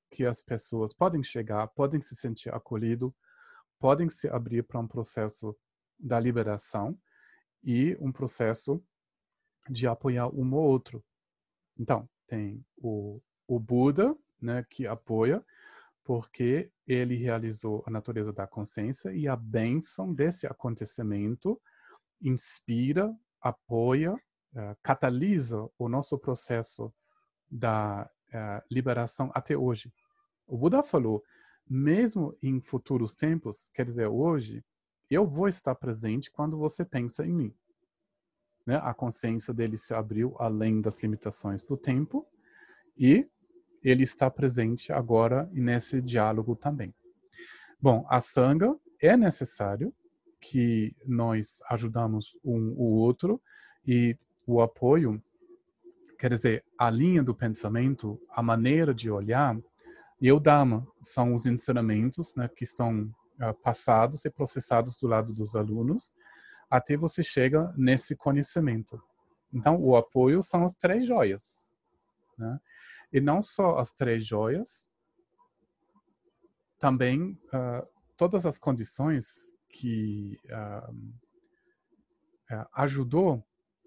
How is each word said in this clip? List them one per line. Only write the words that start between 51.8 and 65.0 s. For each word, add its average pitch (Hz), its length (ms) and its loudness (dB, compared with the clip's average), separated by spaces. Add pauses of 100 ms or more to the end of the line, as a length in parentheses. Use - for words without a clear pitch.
um 117 320 -2
o 117 200 2
outro 127 440 2 (460)
e 120 320 2 (300)
o 120 140 4
apoio, 120 600 4 (960)
quer 127 140 0
dizer, 113 320 2 (140)
a 120 120 4
linha 156 320 4
do 123 140 0
pensamento, 113 840 -2 (100)
a - 120 -4
maneira 127 520 4
de 110 180 -4
olhar, 110 460 0 (640)
e 131 120 6
o 151 80 10
Dhamma 139 480 6 (140)
são 123 340 0
os 120 100 -2
ensinamentos, 120 920 0
né, 120 120 -2
que - 160 -10
estão, 113 500 -2 (260)
ah, 113 140 -2
passados 120 720 2
e 147 40 -2
processados 123 640 0
do 131 120 -4